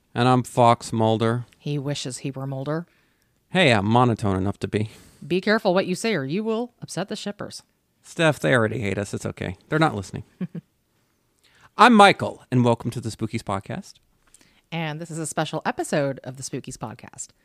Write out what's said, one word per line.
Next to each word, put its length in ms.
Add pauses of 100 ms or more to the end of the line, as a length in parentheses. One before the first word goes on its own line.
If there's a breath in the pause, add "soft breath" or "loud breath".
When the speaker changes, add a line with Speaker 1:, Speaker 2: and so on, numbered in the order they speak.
(160)
Speaker 1:
And 120
I'm 140
Fox 500
Mulder. 540 (140)
Speaker 2:
He 180
wishes 400
he 140
were 160
Mulder. 400 (640)
Speaker 1:
Hey, 220
I'm 140
monotone 520
enough 240
to 60
be. 220 (380 soft breath)
Speaker 2:
Be 120
careful 360
what 100
you 80
say 220
or 100
you 180
will 380
upset 280
the 60
shippers. 460 (400)
Speaker 1:
Steph, 380
they 160
already 240
hate 180
us. 160
It's 140
okay. 280 (140)
They're 80
not 160
listening. 300 (160)
<laughs> 80 (1300 soft breath)
I'm 160
Michael, 580
and 140
welcome 240
to 100
the 100
Spookies 340
Podcast. 560 (720 soft breath)
Speaker 2:
And 280
this 120
is 80
a 80
special 360
episode 600
of 140
the 60
Spookies 320
Podcast. 520 (180)